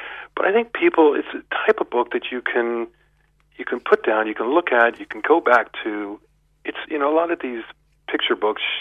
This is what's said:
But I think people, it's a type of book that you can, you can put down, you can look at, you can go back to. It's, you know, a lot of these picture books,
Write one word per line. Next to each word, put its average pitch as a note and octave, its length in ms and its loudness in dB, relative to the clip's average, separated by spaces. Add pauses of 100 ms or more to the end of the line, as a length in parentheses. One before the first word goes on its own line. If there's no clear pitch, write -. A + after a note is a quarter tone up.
(340)
But - 100 -2
I F#3 80 4
think A#3 220 0
people, E3 400 4
it's - 180 -4
a - 100 -10 (240)
type - 140 4
of - 80 -2
book B2 220 -2
that - 200 -6
you B2 120 -6
can, A#2 460 -2 (680)
you - 80 -12
can B2 160 -6
put - 240 2
down, A2 220 0
you G#2+ 80 -6
can A#2 180 -4
look D#3+ 200 0
at, A#2 280 2
you G2+ 60 -14
can A2 200 -12
go D#3+ 140 4
back A#2+ 280 2 (160)
to. G#2 360 -8 (460)
It's, - 120 -8 (100)
you D#3 100 -4
know, C#3+ 120 0
a D#3 60 2
lot E3+ 140 2
of E3+ 100 -2
these A#2+ 220 -8 (480)
picture - 240 0
books, G#2+ 280 -2 (180)